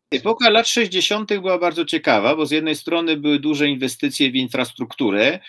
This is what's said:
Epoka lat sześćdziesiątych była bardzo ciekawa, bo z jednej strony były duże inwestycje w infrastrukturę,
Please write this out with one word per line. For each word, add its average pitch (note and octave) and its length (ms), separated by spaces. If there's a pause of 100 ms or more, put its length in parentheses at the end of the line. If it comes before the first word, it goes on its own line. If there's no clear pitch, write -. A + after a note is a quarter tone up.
(120)
Epoka A3 380
lat A3 180
sześćdziesiątych G3+ 720
była F3+ 180
bardzo E3 260
ciekawa, C#3 500
bo D#3 100
z C3 60
jednej D#3 240
strony E3 420
były D3 220
duże D3 280
inwestycje C3+ 640
w B2+ 40
infrastrukturę, B2+ 1120